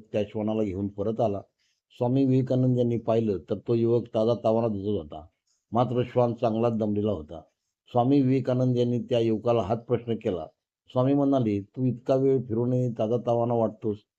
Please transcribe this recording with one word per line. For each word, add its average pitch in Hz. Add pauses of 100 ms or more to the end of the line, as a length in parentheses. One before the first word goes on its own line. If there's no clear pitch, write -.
(120)
त्या 107
श्वानाला 110
घेऊन 98
परत 107
आला. 101 (500)
स्वामी 131
विवेकानंद 127
यांनी 120
पाहिलं 113
तर 101
तो -
युवक 117
ताजा 113 (100)
तावाना 113
दिसत 101
होता, 80 (460)
मात्र 120
श्वान 120
चांगलाच 113
दमलेला 104
होता. 80 (460)
स्वामी 131
विवेकानंद 127
यांनी 120
त्या 120
युवकाला 113
हाच 113
प्रश्न 120
केला. 90 (420)
स्वामी 127
म्हणाले, 135
"तू 127
इतका 131
वेळ 135
फिरूनही 123
ताजा 113
तावाना 117
वाटतोस 110 (220)